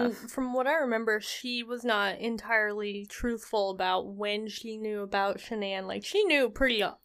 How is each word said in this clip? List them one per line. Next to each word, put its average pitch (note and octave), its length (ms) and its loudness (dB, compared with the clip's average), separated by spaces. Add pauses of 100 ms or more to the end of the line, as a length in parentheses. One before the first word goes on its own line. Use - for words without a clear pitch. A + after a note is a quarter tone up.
(220)
and A#3+ 80 -12
from B3+ 220 -4
what B3+ 160 2
I D4 60 4
remember, A3+ 440 2
she A#3+ 460 -6
was A#3+ 200 -6
not G3+ 360 2
entirely G#3 880 0
truthful G#3+ 640 0
about F#3+ 360 2
when G#3 400 -2
she A3 300 -8
knew G#3+ 260 -4
about G3 360 0
Shanann. G3 500 -4
Like, G3+ 160 -6
she G4+ 180 2
knew C#4+ 280 4
pretty A3+ 340 2
o-, - 200 -4